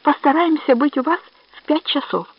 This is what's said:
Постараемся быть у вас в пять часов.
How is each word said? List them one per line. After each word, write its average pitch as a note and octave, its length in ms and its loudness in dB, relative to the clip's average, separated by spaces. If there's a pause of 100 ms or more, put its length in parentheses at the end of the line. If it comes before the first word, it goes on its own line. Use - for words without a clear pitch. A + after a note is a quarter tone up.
Постараемся D4+ 720 2
быть C#4+ 220 0
у B3+ 40 -2
вас E4 180 -2 (320)
в - 100 -20
пять D4+ 220 -2
часов. F#3+ 420 -6 (120)